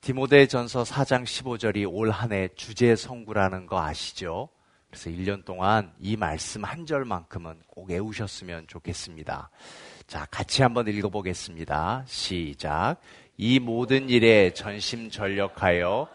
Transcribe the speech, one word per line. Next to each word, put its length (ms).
디모데전서 760
사 180
장 220
십오 320
절이 260
올 280
한 200
해 240
주제 400
성구라는 680
거 180
아시죠? 640
그래서 200
일 160
년 180
동안 560
이 160
말씀 480
한 220
절만큼은 840
꼭 220
외우셨으면 800
좋겠습니다. 800
자, 240
같이 300
한번 260
읽어보겠습니다. 1200
시작. 880
"이 240
모든 480
일에 460
전심전력하여 1600